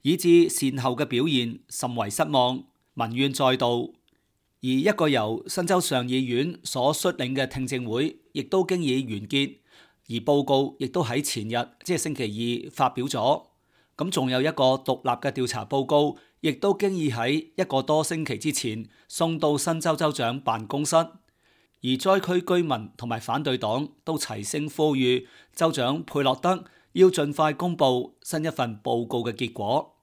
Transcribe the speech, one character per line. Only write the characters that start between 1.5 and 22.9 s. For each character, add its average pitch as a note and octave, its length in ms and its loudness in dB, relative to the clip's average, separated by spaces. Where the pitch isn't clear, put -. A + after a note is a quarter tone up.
甚 B2 260 -6
為 G#2+ 140 -2
失 - 140 0
望， C3 400 2
民 A#2 200 -4
怨 C3+ 160 2
載 C3 240 2
道。 A#2+ 360 0
而 B2+ 40 -2
一 C3+ 260 2
個 F3+ 140 2
由 A2+ 400 0
新 F3+ 200 -4
州 F3+ 120 4
上 C3+ 280 0
議 B2+ 140 0
院 C3 420 0
所 C3 280 0
率 F3 200 0
領 C3+ 240 -4
嘅 C3+ 100 0
聽 C3 220 -6
證 B2 200 -4
會 B2+ 300 -2
亦 D3 100 -6
都 F#3 240 0
經 F#3 180 -2
已 C3+ 200 2
完 G#2+ 240 -8
結， C#3 300 0
而 A2+ 60 -10
報 C#3+ 280 2
告 C3+ 360 0
亦 C3+ 80 -4
都 F3 160 0
喺 A#2+ 180 -2
前 B2+ 220 -4
日， A#2 260 -4
即 F3+ 100 -2
係 E3 60 0
星 D3+ 160 -4
期 A#2 500 -4
二 D3 60 -14
發 C3 180 2
表 B2 160 -4
咗。 C3+ 380 0
咁 E3+ 140 -4
仲 C3 220 0
有 B2+ 100 2
一 C#3 40 2
個 C#3+ 280 4
獨 C3 300 -2
立 C3 60 -2
嘅 C3+ 100 -2
調 B2 160 -2
查 A#2+ 160 -6
報 C3+ 220 -2
告， D3 320 2
亦 D#3+ 100 0
都 F#3+ 260 0
經 G3 200 0
已 D#3 120 0
喺 B2 460 -2
一 F#3 80 0
個 C3+ 180 0
多 D#3 220 2
星 D#3+ 220 -4
期 A#2 120 -6
之 D3+ 140 -4
前 A2+ 340 -4
送 E3 320 -2
到 D3 180 2
新 E3 220 -2
州 D#3 160 0
州 D3+ 160 0
長 B2+ 300 -2
辦 A2 260 -2
公 D3 180 -2
室。 E3 120 4
而 - 880 -6
災 F#3+ 220 4
區 F3+ 220 0
居 F3+ 200 2
民 B2 360 -2